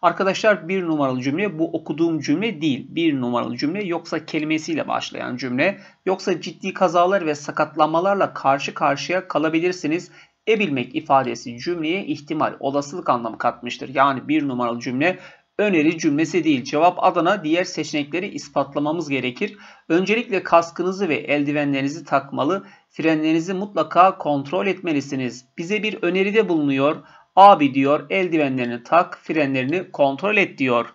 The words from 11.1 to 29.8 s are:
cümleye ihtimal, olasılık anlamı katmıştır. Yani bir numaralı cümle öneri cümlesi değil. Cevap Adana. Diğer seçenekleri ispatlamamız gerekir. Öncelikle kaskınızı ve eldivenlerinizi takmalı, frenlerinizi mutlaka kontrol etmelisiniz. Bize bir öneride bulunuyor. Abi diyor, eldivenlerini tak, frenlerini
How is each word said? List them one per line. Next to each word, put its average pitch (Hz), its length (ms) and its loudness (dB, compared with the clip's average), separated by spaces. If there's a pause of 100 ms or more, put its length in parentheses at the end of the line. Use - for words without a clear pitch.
cümleye 170 480 -4
ihtimal, 143 540 -4
olasılık 139 500 -4
anlamı 117 280 -2
katmıştır. 120 560 -4
Yani 135 340 2
bir 147 200 0
numaralı 120 320 -2
cümle 135 400 -2 (380)
öneri 175 400 2
cümlesi 160 460 0
değil. 143 200 2
Cevap 165 400 2
Adana. 175 400 2
Diğer 165 200 0
seçenekleri 156 640 -6
ispatlamamız 147 840 -4
gerekir. 127 480 -4 (320)
Öncelikle 190 540 2
kaskınızı 175 680 0
ve 143 60 2
eldivenlerinizi 143 880 -2
takmalı, 139 600 -2 (240)
frenlerinizi 160 640 0
mutlaka 185 640 2
kontrol 147 500 -2
etmelisiniz. 139 760 -4 (120)
Bize 190 260 -4
bir 208 180 -4
öneride 190 480 2
bulunuyor. 143 460 2 (400)
Abi 180 380 8
diyor, 139 360 2
eldivenlerini 135 760 0
tak, 175 400 2
frenlerini 147 680 -2